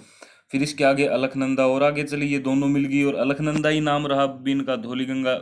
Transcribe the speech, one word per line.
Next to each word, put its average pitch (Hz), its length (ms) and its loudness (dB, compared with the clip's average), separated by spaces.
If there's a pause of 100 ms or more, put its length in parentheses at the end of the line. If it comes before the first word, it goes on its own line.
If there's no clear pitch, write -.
(520)
फिर 135 100 0
इसके 147 220 -2
आगे 139 240 4
अलकनंदा 131 580 0
और 131 160 2
आगे 147 220 2
चली, 143 220 -4
ये 143 140 0
दोनों 135 280 0
मिल 143 160 2
गई 139 180 2
और 143 140 2
अलकनंदा 151 520 0
ही 156 120 2
नाम 147 260 0
रहा 139 160 2
अब 131 260 -4
इनका, 135 300 0
धौली 123 260 -6
गंगा 131 380 -2